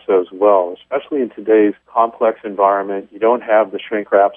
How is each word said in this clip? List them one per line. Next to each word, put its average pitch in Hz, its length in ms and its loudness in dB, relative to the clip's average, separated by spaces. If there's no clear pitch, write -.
those 92 260 0
well, 92 480 0
especially 139 400 -6
in 113 100 -4
today's 107 440 2
complex 113 580 -2
environment. 98 680 -2
You 101 80 -20
don't 113 240 0
have 107 300 0
the 98 80 -8
shrink 104 320 -8
wrap 101 240 2